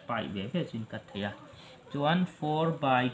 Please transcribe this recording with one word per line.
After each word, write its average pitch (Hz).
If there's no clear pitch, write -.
pi 113
ve 101
ve -
chu -
in 113
kat 110
theia. 101
Chuan 160
four 156
by 131